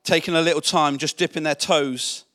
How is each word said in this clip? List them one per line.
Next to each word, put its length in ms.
taking 280
a 60
little 220
time, 360
just 200
dipping 260
their 120
toes 680